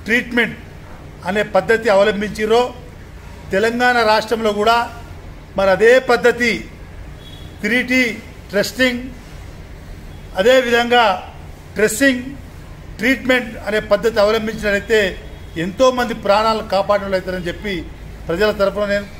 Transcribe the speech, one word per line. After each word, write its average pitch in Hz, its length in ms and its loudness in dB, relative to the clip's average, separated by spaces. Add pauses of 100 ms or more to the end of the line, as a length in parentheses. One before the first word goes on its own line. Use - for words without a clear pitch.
ట్రీట్మెంట్ 233 540 0 (640)
అనే 202 180 0
పద్ధతి 208 460 2
అవలంబించిరో 214 880 2 (760)
తెలంగాణ 240 500 2
రాష్ట్రంలో 220 500 2
కూడా 226 400 2 (640)
మరి 190 140 4
అదే 214 280 6
పద్ధతి 240 720 2 (880)
త్రీ 233 220 0
టీ 247 360 0 (340)
టెస్టింగ్, 240 500 0 (1300)
అదేవిధంగా 233 1000 4 (400)
ట్రేసింగ్, 247 480 2 (760)
ట్రీట్మెంట్ 247 680 0
అనే 208 140 0
పద్ధతి 220 400 2
అవలంబించినట్లయితే 208 1000 2 (380)
ఎంతోమంది 233 580 2
ప్రాణాలను 220 540 2
కాపాడినట్లయితారని 190 800 0
చెప్పి 175 380 -6 (440)
ప్రజల 190 220 2
తరఫున 196 340 0
నేను 202 220 -2 (140)